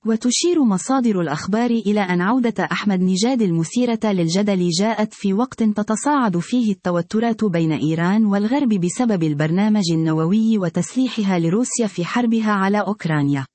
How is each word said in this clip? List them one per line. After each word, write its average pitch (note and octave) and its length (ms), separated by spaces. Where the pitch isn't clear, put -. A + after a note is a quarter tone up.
وتشير B3 580
مصادر A3+ 580
الأخبار F#3 480
إلى G#3+ 300
أن F3+ 220
عودة A3 500
أحمد F#3 280
نيجاد F#3+ 420
المثيرة A3 640
للجدل F#3 680
جاءت G#3+ 440
في G3 200
وقت A#3 300
تتصاعد G#3+ 760
فيه A3+ 340
التوترات G3 760
بين E3 260
إيران E3 540
والغرب G#3+ 440
بسبب G3 540
البرنامج E3+ 680
النووي E3 680
وتسليحها F#3+ 840
لروسيا G#3+ 480
في F3 180
حربها A3+ 460
على G3+ 280
أوكرانيا. D3+ 760